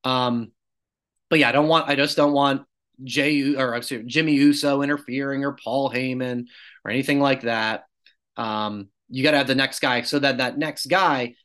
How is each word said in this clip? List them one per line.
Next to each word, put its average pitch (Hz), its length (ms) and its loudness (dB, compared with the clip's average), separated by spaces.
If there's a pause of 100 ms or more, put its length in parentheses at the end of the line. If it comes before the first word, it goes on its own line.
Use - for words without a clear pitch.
Um, 123 480 -2 (760)
but 160 100 4
yeah, 123 100 4
I - 20 2
don't 147 160 4
want, 156 220 2
I 143 60 2
just 143 200 0
don't 147 180 4
want 139 300 2 (400)
Jey 139 280 0
U-, 139 280 0
or, 123 160 0
I'm 120 60 -4
sorry, 117 240 -8
Jimmy 151 280 0
Uso 143 480 4
interfering 139 640 -4
or 143 180 -4
Paul 131 300 -2
Heyman 127 540 -4 (380)
or 101 80 -8
anything 135 280 0
like 135 220 2
that. 113 420 -2 (540)
Um, 107 500 -6 (220)
you 127 120 -6
gotta 147 160 4
have 139 100 2
the 139 60 0
next 135 260 0
guy 123 220 0
so 147 160 -4
that 139 200 2
that 123 200 -4
next 147 300 -6
guy 139 580 0